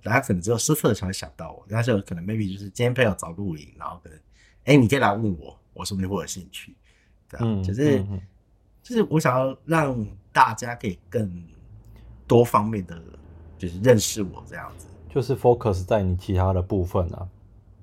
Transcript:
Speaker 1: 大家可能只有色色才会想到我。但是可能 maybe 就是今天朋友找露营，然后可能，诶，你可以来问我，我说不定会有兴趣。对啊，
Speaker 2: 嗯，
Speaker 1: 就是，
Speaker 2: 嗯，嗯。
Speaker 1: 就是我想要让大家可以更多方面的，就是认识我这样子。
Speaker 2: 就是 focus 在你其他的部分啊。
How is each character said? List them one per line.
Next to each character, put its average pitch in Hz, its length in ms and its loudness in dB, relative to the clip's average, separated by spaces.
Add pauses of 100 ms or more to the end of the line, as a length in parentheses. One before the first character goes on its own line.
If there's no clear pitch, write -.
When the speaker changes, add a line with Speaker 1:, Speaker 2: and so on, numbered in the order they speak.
Speaker 1:
大 104 80 -6
家 120 100 2
可 127 120 -2
能 90 80 0
只 92 100 -4
有 117 60 0
色 151 180 0
色 147 200 0
才 95 120 -8
会 92 60 -6
想 82 240 -12
到 80 160 -16
我。 - 160 -20
但 113 160 -2
是 113 160 0
可 98 140 -10
能 85 120 -10
maybe 107 240 -4
就 98 80 -10
是 101 120 -14
今 - 120 -6
天 120 120 2
朋 127 100 2
友 101 120 2
找 - 160 -8
露 92 220 -6
营， 73 220 -16
然 78 100 -14
后 175 160 -14
可 - 60 -20
能， - 100 -20 (460)
诶， 139 140 8
你 117 100 6
可 104 80 2
以 - 20 2
来 104 140 2
问 101 260 -2
我， 71 220 -18 (140)
我 95 100 -12
说 101 100 -8
不 95 60 -4
定 92 80 -2
会 95 100 -2
有 78 80 -6
兴 - 240 -14
趣。 - 240 -18 (540)
对 - 100 -16
啊， - 60 -2
Speaker 2:
嗯， 107 180 -2
Speaker 1:
就 95 120 -2
是， 139 240 4
Speaker 2:
嗯， 98 140 -4
嗯。 92 100 -8 (600)
Speaker 1:
就 247 140 -6
是 220 140 4
我 156 100 2
想 131 180 2
要 131 160 -2 (120)
让 143 400 0 (260)
大 123 220 6
家 120 200 -8
可 113 140 -6
以 90 100 -8 (120)
更 92 340 -4 (840)
多 120 160 8
方 107 240 2
面 107 200 -4
的， 85 120 -16 (600)
就 90 100 -6
是 87 120 -10
认 117 200 6
识 107 220 -4
我 90 260 -10
这 85 80 -18
样 - 220 -14
子。 - 80 -20 (240)
Speaker 2:
就 143 100 -2
是 120 160 -2
focus 117 480 2
在 104 180 2
你 92 140 0
其 95 180 -4
他 92 200 2
的 90 80 0
部 92 200 0
分 87 300 -2
啊。 - 160 -12 (540)